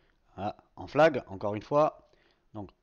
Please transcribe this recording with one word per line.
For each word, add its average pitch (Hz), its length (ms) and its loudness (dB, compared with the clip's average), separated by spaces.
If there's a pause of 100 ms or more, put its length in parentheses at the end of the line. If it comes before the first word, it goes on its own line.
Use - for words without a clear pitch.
(360)
Ah, 95 200 -8 (220)
en 92 100 -14
flag, 143 400 4
encore 95 260 -6
une 107 80 -6
fois. - 480 0 (460)
Donc, 104 160 -14 (120)